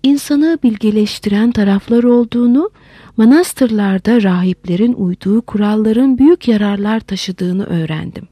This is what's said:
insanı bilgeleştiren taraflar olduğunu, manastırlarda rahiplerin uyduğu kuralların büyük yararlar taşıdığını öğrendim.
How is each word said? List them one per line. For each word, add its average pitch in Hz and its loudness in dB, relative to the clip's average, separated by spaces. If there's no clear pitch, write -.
insanı 294 0
bilgeleştiren 214 0
taraflar 214 0
olduğunu, 240 2
manastırlarda 220 2
rahiplerin 185 0
uyduğu 196 -2
kuralların 220 0
büyük 294 2
yararlar 208 -2
taşıdığını 185 -6
öğrendim. 160 -6